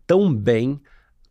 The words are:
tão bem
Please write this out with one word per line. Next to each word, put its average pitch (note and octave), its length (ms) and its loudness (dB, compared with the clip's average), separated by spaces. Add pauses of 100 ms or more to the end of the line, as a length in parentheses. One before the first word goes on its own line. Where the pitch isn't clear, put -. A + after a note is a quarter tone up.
tão F#3 260 2
bem A#2 480 -2 (500)